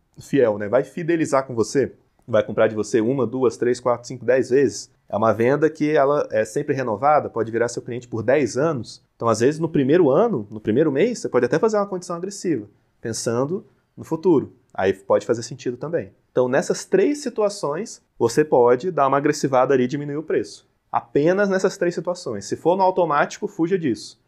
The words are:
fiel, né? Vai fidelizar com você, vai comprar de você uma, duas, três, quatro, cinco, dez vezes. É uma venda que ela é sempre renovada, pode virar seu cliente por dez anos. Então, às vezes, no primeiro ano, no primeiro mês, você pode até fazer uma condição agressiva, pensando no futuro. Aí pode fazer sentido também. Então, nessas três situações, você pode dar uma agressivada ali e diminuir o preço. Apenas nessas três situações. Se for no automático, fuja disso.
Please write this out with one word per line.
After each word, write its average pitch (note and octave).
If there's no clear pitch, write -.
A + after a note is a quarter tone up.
fiel, B2
né? G#2
Vai B2
fidelizar D3+
com C3
você, A2+
vai G#2+
comprar A2
de A2
você G#2+
uma, B2
duas, A#2+
três, A#2+
quatro, A#2+
cinco, B2+
dez A#2+
vezes. B2+
É -
uma A2
venda C3
que D3+
ela D3
é A2
sempre D3
renovada, B2+
pode A2+
virar A#2
seu B2+
cliente B2
por A2+
dez B2
anos. C#3+
Então, A#2
às A2
vezes, C#3+
no D#3+
primeiro D3
ano, D3+
no G#2+
primeiro C#3
mês, G3
você -
pode -
até -
fazer G#3+
uma G3+
condição F#3
agressiva, E3+
pensando C3
no A#2+
futuro. D#3+
Aí F#2+
pode G#2
fazer A#2
sentido B2
também. D3
Então, B2+
nessas D#3+
três C4+
situações, G#3
você A#2+
pode C3+
dar C#3+
uma C3+
agressivada C#3
ali B2+
e B2
diminuir C#3+
o D3+
preço. -
Apenas F3
nessas F#3+
três F3
situações. E3
Se -
for E3+
no G3
automático, F3+
fuja E3+
disso. C#3+